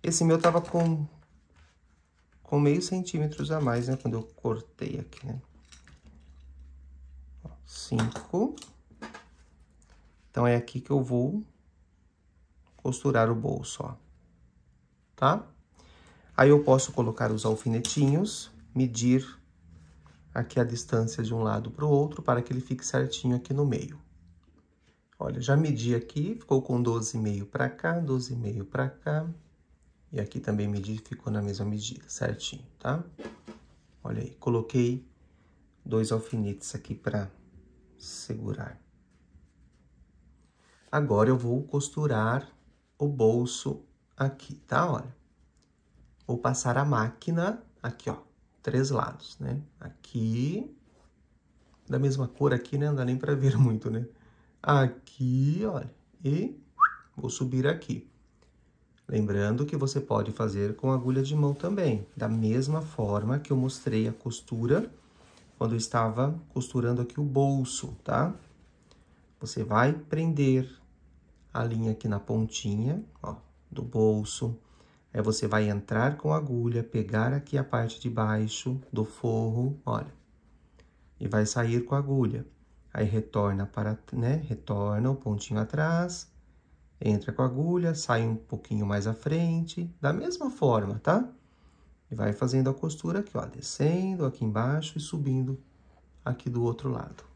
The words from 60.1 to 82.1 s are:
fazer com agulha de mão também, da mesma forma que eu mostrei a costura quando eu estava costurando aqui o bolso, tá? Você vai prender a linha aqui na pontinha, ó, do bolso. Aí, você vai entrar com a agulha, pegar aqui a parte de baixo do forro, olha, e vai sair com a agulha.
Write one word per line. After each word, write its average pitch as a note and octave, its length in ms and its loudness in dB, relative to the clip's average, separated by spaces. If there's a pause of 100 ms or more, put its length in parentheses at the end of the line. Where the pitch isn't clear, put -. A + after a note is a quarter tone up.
fazer G#2 440 -2
com C3 160 0
agulha C3 300 2
de C#3+ 140 -2
mão C#3+ 180 4
também, D#3+ 640 0
da A#2 140 -2
mesma A#2+ 520 2
forma G#2+ 560 0
que D3 140 -4
eu C3+ 60 4
mostrei A#2+ 500 0
a A2+ 60 -2
costura B2 760 0 (680)
quando A2+ 160 0
eu A#2+ 40 0
estava A#2 600 0 (100)
costurando A#2+ 520 0
aqui B2 180 -6
o D3 40 0
bolso, C3+ 800 0
tá? D3 300 0 (1080)
Você A2+ 220 -6
vai A#2 300 4
prender C#3+ 760 2 (840)
a A#2 100 -2
linha A2+ 280 0
aqui - 160 -4
na G2+ 120 0
pontinha, A2 840 -2 (180)
ó, - 140 -10 (340)
do - 140 -10
bolso. A2 760 0 (560)
Aí, G#2+ 80 -2
você G#2+ 260 0
vai G#2+ 220 2
entrar A2 480 0
com D3+ 160 0
a D#3 40 2
agulha, A#2 440 0
pegar A2 520 0
aqui C#3+ 240 -2
a C3+ 60 0
parte A#2 360 -2
de B2 100 -4
baixo A2 720 0 (120)
do A2+ 120 0
forro, A2+ 840 0
olha, A2+ 260 -4 (1080)
e - 80 -4
vai G#2+ 180 4
sair A#2 380 2
com - 100 -2
a C#3 60 2
agulha. B2+ 460 0 (480)